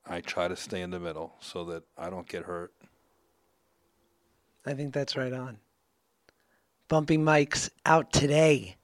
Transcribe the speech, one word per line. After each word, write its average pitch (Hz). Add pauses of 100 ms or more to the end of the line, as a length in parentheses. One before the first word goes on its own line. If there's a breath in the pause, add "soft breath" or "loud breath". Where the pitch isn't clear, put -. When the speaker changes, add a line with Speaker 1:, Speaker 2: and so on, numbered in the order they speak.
Speaker 1:
I 85
try 87
to 92
stay -
in 90
the 90
middle 82
so -
that 82 (140)
I 87
don't 90
get 85
hurt. 87 (1900)
Speaker 2:
I 143
think 139
that's 139
right 131
on. 127 (1300)
Bumpy 156
Mike's 156 (160)
out 160
today. 143